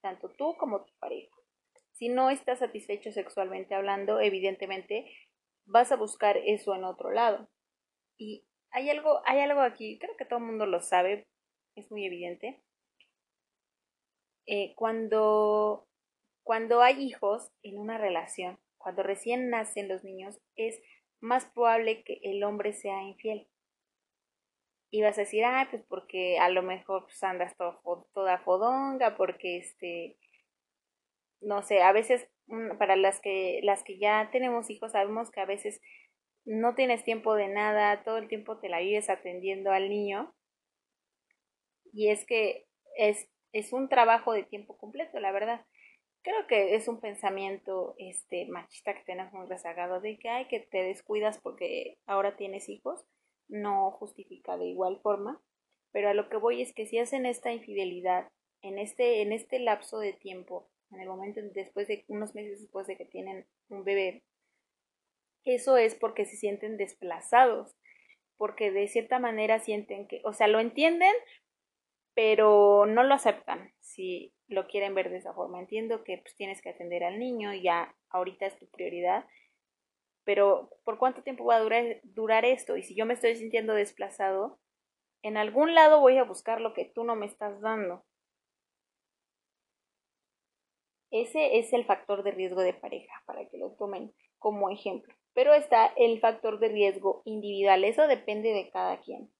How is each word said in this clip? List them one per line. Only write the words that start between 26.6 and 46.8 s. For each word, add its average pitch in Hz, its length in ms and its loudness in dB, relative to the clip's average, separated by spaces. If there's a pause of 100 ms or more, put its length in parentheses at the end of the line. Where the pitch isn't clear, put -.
mejor, 185 420 -6
pues, - 180 -14
andas 180 340 -4
todo 175 260 -6
fo-, 175 300 -8
toda 185 260 0
fodonga, 247 800 0
porque, 180 420 -4
este, 170 600 -12 (1200)
no 202 200 -4
sé", 202 200 4
a 190 100 10
veces, 226 360 2 (180)
mm, 226 320 -10
para 190 180 4
las 190 240 2
que, 190 420 -4
las 196 220 0
que 190 140 -16
ya 214 340 2
tenemos 240 380 -2
hijos, 220 220 -12
sabemos 220 380 -2
que 208 100 -10
a 190 60 -4
veces 208 340 -8 (640)
no 226 300 -2
tienes 240 300 0
tiempo 220 300 0
de 208 140 0
nada, 208 560 2
todo 220 140 -4
el 214 100 -10
tiempo 214 300 -10
te 208 100 -10
la 170 120 -2
vives 208 300 -2
atendiendo 190 600 -4
al 196 160 0
niño. 208 460 -4 (1600)
Y 208 160 2
es 208 180 0
que 220 400 -2 (300)
es, 208 320 0 (240)
es 214 200 -8
un 262 160 -4
trabajo 233 440 4
de 208 120 -2
tiempo 208 320 -16
completo, 269 440 -12
la 196 120 -4
verdad. 220 340 -4 (560)
Creo 403 240 -4
que 202 280 2
es 214 140 -2